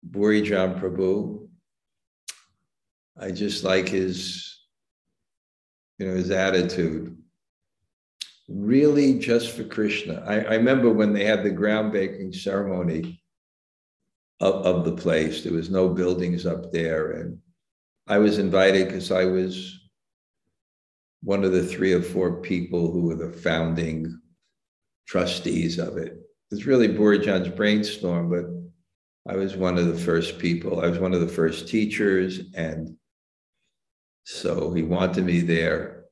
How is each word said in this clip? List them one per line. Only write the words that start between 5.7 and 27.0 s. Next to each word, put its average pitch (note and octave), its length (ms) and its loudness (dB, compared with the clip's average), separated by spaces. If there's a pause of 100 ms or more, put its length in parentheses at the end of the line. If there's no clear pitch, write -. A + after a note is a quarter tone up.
you F#2+ 80 -4
know, F#2 80 -2
his F#2 160 0
attitude. F2+ 880 0 (1300)
Really C3+ 680 4
just - 360 0
for A2 100 -8
Krishna. - 600 -4
I, G#2 140 0
I G#2+ 140 -2
remember A#2+ 340 4
when G#2+ 240 4
they G2+ 140 2
had G#2 160 2
the G#2 80 2
groundbreaking G2 840 -2
ceremony F2+ 880 -4 (1160)
of, F#2+ 140 4 (100)
of F2+ 220 2
the E2 100 -2
place, D#2 480 0
there F2 80 -4
was E2 160 -4
no F#2 220 2
buildings F2+ 560 0
up E2 260 -6
there. D#2+ 380 -2
And - 280 -10 (680)
I G2+ 100 2
was G#2 220 4
invited F#2+ 520 4
'cause F#2+ 220 -4
I F#2 140 4
was F#2 540 -2 (1400)
one G2 200 0
of F#2+ 80 4
the F#2 100 4
three F#2 300 0
or F2 100 4
four F2 380 -2
people F2 500 -2
who E2+ 120 -2
were E2 120 0
the E2 160 -8
founding E2 880 -2 (880)
trustees E2+ 720 -2
of E2 180 -6
it. D#2 220 -10 (320)
It's G#2 160 -8
really B2 220 6
Burijan's G2+ 600 4